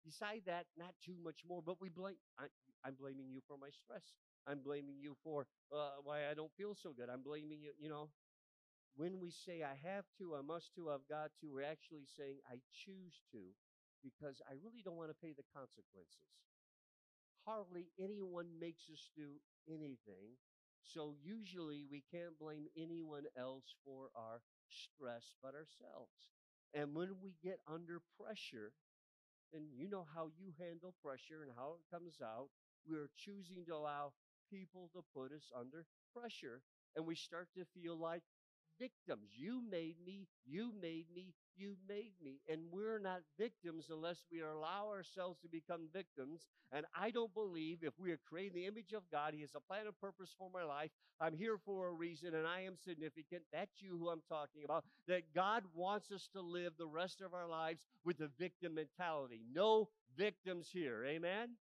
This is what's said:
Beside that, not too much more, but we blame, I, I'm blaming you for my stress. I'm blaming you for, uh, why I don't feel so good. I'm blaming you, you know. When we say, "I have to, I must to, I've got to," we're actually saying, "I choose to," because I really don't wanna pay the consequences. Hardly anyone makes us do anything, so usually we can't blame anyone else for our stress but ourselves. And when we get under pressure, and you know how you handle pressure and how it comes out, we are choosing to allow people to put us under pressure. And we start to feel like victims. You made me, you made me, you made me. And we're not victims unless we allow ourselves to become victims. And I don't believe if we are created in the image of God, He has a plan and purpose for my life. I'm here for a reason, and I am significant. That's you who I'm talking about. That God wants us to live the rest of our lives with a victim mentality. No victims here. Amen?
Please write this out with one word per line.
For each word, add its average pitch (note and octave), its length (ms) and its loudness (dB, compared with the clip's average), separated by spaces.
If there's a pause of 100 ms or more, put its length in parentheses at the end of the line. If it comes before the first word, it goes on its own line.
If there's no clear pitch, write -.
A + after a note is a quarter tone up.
Beside G#3 400 0
that, F3 200 4 (120)
not F3 160 -6 (100)
too F3+ 200 -6
much D#3+ 240 -4
more, F3+ 140 0
but F3+ 200 0
we F#3+ 80 -4
blame, F#3 280 -4 (200)
I, C3+ 80 -4 (380)
I'm C3+ 120 -2
blaming C3+ 360 -6
you C3 160 -6
for C#3+ 100 -10
my C#3 140 -10
stress. - 320 -12 (420)
I'm C#3+ 140 2
blaming C#3 400 0
you C#3+ 240 -6
for, D3 240 2 (260)
uh, C#3+ 300 2
why D3 260 2
I D3+ 40 2
don't D#3 240 -2
feel G3+ 180 -2
so E3+ 160 -8
good. A#2+ 180 -4
I'm B2+ 140 -2
blaming D3+ 380 -4
you, D3 180 -8
you D3+ 100 -4
know. D3+ 200 -2 (880)
When F3+ 240 2
we F3 120 -2
say, E3+ 320 -4
"I C#3 200 0
have F#3+ 220 0 (140)
to, E3+ 160 0
I C#3 60 0
must D#3+ 340 -2
to, E3 160 0
I've C#3 180 0
got D3+ 220 0 (100)
to," D3 120 -6
we're C3+ 100 0
actually D3+ 420 -4
saying, C#3 420 -6
"I B2 120 -8 (120)
choose F#3 600 -12
to," G2 240 -8 (480)
because C3+ 440 -6
I C#3 60 -8
really A3 300 -10
don't F3 140 -4
wanna D#3 180 -4
pay D#3+ 180 -8
the C#3 100 -10 (120)
consequences. - 760 -14 (1160)
Hardly F3+ 540 -2
anyone F3+ 600 -2
makes E3 300 -6
us D3+ 260 -14
do D3 260 -8 (260)
anything, B2 680 -6 (460)
so D3+ 400 -4
usually F3 640 -4
we C#3+ 220 -6
can't E3+ 260 -4
blame D3+ 380 -4
anyone D#3+ 500 -2 (100)
else C3 480 -4
for C3+ 320 -8
our A#2 260 -4 (280)
stress - 720 -6
but C3+ 140 -6
ourselves. - 760 -12 (440)
And D3 220 4
when F#3 260 2
we F#3+ 220 -8
get F#3 240 0
under E3 340 -4 (180)
pressure, A#2+ 540 -4 (800)
and D#3 200 -4
you D3 160 -2
know F#3+ 160 -2 (100)
how D#3+ 220 0
you F#3+ 220 -10
handle F3 440 -6
pressure D3+ 400 -6
and C3+ 120 -10
how C#3 240 -4
it E3+ 160 -8
comes E3+ 260 -8
out, A#2 280 -2 (360)
we D#3 120 2
are D3 180 -2
choosing F#3 500 -8
to E3 100 0
allow D3 380 2 (360)
people F#3 460 -10
to F3 80 -6 (120)
put C3+ 160 -2
us D3+ 240 -10
under C3+ 300 -4 (300)
pressure. E3 460 -6 (340)
And D#3+ 100 4
we E3 100 2
start F3 420 -4
to F3 160 -2
feel E3+ 240 -2
like E3 260 2 (560)
victims. B2+ 560 -4
You A3+ 340 0
made E3 260 2 (100)
me, G3 220 -6 (180)
you G3+ 260 0 (100)
made E3 320 0
me, F3+ 200 -10 (220)
you G3 200 -4 (120)
made G#3 260 -4 (100)
me. C#3 260 -6
And D#3+ 120 4 (100)
we're G#3+ 280 4
not F#3 220 2 (180)
victims E3+ 500 0
unless D#3+ 420 0
we E3 100 -2
allow D#3+ 480 2
ourselves F#3 520 -2
to F3 80 -12
become E3 440 -2
victims. D#3+ 540 -4 (240)
And D3 140 2 (120)
I G#3 140 4
don't A3+ 220 2
believe E3+ 480 2
if D#3 180 2
we F3+ 120 2
are D#3 160 2
created F3+ 280 -4
in F3 60 2
the F#3 60 0
image G#3 260 -4
of G3+ 180 -2
God, D3+ 220 4
He D3+ 80 -4
has C#3+ 140 -8
a D3 40 -2
plan G#3 260 -2
and G#3 140 -6
purpose F#3+ 380 -6
for F#3 160 -8
my F3+ 100 0
life. D3+ 280 2 (300)
I'm E3 140 6
here G#3+ 280 4
for F#3+ 240 2
a F3 60 2
reason, E3 420 0
and D#3+ 120 6
I F#3 140 4
am F#3+ 140 -4
significant. D#3+ 760 -4
That's F#3 300 0
you F#3 160 -2
who E3+ 120 4
I'm E3 180 2
talking D3+ 380 -2
about. D3+ 180 6 (240)
That E3+ 260 6
God G3 300 8 (100)
wants G3 380 4
us F#3+ 220 -4
to F#3+ 80 -4
live F3 360 2
the E3 100 0
rest E3+ 340 2
of F3+ 120 -4
our F3 140 0
lives D#3+ 380 2 (180)
with E3 180 6
a D3+ 80 2 (100)
victim E3+ 360 0
mentality. D3 680 2 (120)
No A3 360 12 (280)
victims F#3 540 2
here. B2+ 340 4
Amen? F3 440 4 (160)